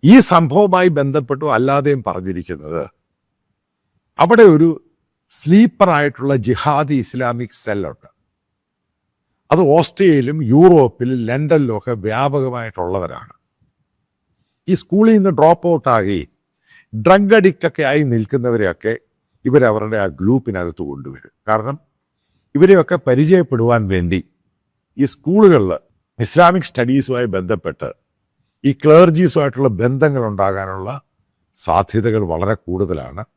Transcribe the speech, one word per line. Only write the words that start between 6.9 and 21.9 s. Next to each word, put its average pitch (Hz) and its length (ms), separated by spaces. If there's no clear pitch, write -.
ഇസ്ലാമിക് 120 580
സെല്ലുണ്ട്. 98 480
അത് 165 80
ഓസ്ട്രിയയിലും 156 600
യൂറോപ്പിലും 135 680
ലണ്ടനിലും 139 500
ഒക്കെ 123 140
വ്യാപകമായിട്ടുള്ളവരാണ്. 113 1300
ഈ 190 140
സ്കൂളിൽ 220 360
നിന്ന് 196 220
ഡ്രോപ്പ് 165 340
ഔട്ട് 147 240
ആയി 98 240
ഡ്രഗ് 196 340
അഡിക്റ്റ് 180 300
ഒക്കെ 156 140
ആയി 151 100
നിൽക്കുന്നവരെയൊക്കെ 113 800
ഇവരവരുടെ 110 560
ആ - 20
ഗ്രൂപ്പിനകത്ത് 95 680
കൊണ്ടുവരും. 69 440
കാരണം 110 280